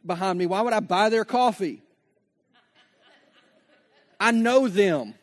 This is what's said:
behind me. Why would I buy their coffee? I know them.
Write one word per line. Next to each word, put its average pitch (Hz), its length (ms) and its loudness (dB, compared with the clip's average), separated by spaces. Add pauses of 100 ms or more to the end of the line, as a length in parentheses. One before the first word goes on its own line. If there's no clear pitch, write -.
behind 180 340 -4
me. 180 80 0
Why 185 140 -2
would 233 140 0
I 214 60 0
buy 196 280 0
their 220 160 0
coffee? 226 580 -2 (2500)
I 226 120 2
know 240 360 2
them. 170 540 0